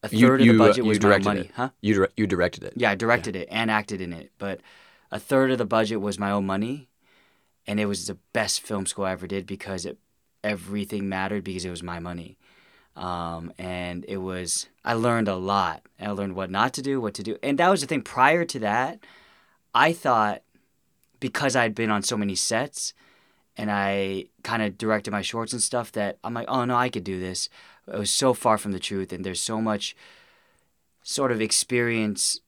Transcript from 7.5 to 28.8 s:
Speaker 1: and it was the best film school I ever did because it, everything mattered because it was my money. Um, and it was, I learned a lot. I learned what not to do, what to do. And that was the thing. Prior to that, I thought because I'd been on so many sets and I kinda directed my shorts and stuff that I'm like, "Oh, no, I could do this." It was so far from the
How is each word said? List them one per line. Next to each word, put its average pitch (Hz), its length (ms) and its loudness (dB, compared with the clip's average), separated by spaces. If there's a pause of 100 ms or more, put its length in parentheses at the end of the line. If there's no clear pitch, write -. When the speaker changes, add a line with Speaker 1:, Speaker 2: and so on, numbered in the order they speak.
Speaker 1:
and 104 120 -2
it 107 60 0
was 101 220 -4
the 98 100 -8 (140)
best 107 300 -2
film 98 240 -4
school 98 200 -4
I 92 60 -2
ever 90 160 -8
did 95 180 -4
because 95 400 -8
it, - 120 -10 (460)
everything 101 640 -4
mattered 98 360 -4
because 92 220 -6
it 92 40 -6
was 87 140 -10
my 87 160 -8
money. 87 380 -12 (580)
Um, 85 600 -6
and 90 500 -8
it 98 100 -6
was, 92 500 -6 (180)
I 120 80 0
learned 117 340 2
a 98 80 0
lot. 92 460 0 (180)
I 101 120 -6
learned 98 240 -6
what 92 160 -6
not 110 240 0
to 139 80 -8
do, 135 180 -2
what 104 140 -4
to 107 80 -8
do. 107 180 -6
And 143 160 0
that 170 120 6
was 190 120 4
the 135 60 -6
thing. 156 160 -2
Prior 170 420 4
to - 140 -8
that, 113 400 0 (720)
I 147 200 6
thought 113 500 2 (760)
because 135 360 -2
I'd 117 180 4
been 113 160 -2
on 104 140 0
so 120 140 -2
many 101 180 -2
sets - 580 -4 (640)
and 107 140 -4
I 98 540 -2 (180)
kinda 110 260 -2
directed 107 400 -2
my 101 140 -4
shorts 113 300 -6
and 120 100 -2
stuff 120 300 -4
that 101 300 -4
I'm 117 120 -6
like, 117 120 -6
"Oh, 127 180 0
no, 123 100 0
I 123 140 4
could 107 140 -6
do 92 160 -6
this." 90 300 -6 (380)
It - 100 -8
was 104 140 -2
so 131 220 4
far 110 240 2
from 104 160 -4
the 92 60 -4